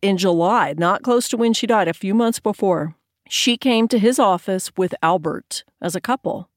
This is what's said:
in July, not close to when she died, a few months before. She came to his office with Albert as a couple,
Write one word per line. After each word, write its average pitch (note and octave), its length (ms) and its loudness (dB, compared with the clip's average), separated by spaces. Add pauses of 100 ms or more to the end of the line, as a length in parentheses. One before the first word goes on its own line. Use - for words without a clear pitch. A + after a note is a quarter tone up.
in G3 140 2
July, F3 600 2
not A#3 240 0
close B3 280 0
to B3 80 -4
when A3+ 160 2
she - 120 -2
died, G#3 220 2
a E3 60 -2
few G3 200 -4
months A3+ 260 0
before. F3 560 -2 (320)
She - 300 -2
came A#3 300 2
to A#3+ 100 2
his A#3 220 2
office F#3+ 580 0
with F#3 240 -2
Albert D#3+ 600 -2 (180)
as F3 140 -6
a F3+ 60 -6
couple, - 560 -6